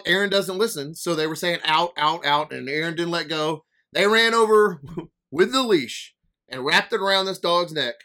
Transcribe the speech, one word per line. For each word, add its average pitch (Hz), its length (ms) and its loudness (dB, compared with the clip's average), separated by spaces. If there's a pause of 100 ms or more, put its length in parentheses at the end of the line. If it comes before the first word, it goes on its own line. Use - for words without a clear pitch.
Erin 190 240 2
doesn't 190 280 0
listen. 160 380 -4
So 170 200 -4
they 156 120 0
were 160 80 -6
saying, 170 280 -2
"Out, 160 340 2
out, 151 280 0
out," 147 260 0
and 127 160 -10
Erin 156 280 -4
didn't 170 160 -4
let 165 180 -4
go. 156 360 -4 (280)
They 185 140 2
ran 226 260 4
over 214 480 4 (240)
<laughs> - 260 -20
with 190 200 2
the 262 120 2
leash 165 520 -2 (320)
and 131 180 -8
wrapped 185 280 0
it 214 80 0
around 196 240 2
this 190 140 -6
dog's 175 340 0
neck 127 320 -4